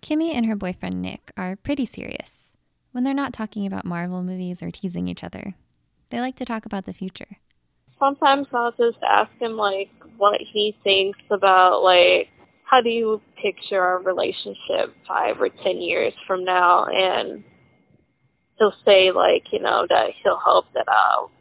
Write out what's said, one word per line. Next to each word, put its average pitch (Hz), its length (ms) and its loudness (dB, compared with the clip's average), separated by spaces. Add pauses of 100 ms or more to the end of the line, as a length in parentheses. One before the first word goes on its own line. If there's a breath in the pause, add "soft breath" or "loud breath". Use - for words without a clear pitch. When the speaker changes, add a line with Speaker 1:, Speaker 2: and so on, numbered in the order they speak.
Speaker 1:
Kimmy 311 240 0
and 240 140 -2
her 220 80 -2
boyfriend 185 480 -6
Nick - 340 -12
are 185 180 -8
pretty 277 300 -4
serious - 680 -14 (400)
when 247 100 -4
they're 269 100 -2
not 269 180 -4
talking 214 360 -8
about 190 180 -8
Marvel 180 380 -6
movies 180 400 -8
or 175 80 -8
teasing 175 360 -8
each 175 160 -8
other. - 300 -12 (560)
They 233 100 -6
like 262 180 -6
to 254 80 -8
talk 226 200 -8
about 202 200 -8
the 185 80 -12
future. - 440 -14 (640)
Speaker 2:
Sometimes 277 520 2
I'll 240 200 -2
just 233 260 0 (100)
ask 208 220 4 (100)
him, 226 120 -4
like, 202 400 -4 (260)
what 202 240 2 (100)
he 208 320 -2
thinks 196 360 0 (100)
about, 190 540 4
like, 180 440 6 (360)
how 254 180 4
do 233 80 0
you 220 320 -2 (180)
picture 196 400 -4
our 180 200 0
relationship 185 960 -4 (120)
five - 320 -2
or - 100 -6
ten - 300 -6
years 170 340 -2 (120)
from 185 180 -4
now? 180 420 4
And - 580 -2 (1120)
he'll 208 160 4 (100)
say, 190 280 6
like, 180 400 2
you - 80 -4
know, - 300 0
that - 240 2 (100)
he'll 180 200 0
hope - 300 4
that - 140 -4
I'll - 420 2 (120)